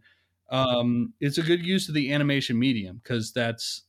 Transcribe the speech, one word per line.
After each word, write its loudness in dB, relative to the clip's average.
um, 2
it's 0
a 0
good 2
use 0
of -6
the 0
animation 2
medium 0
'cause -4
that's, -4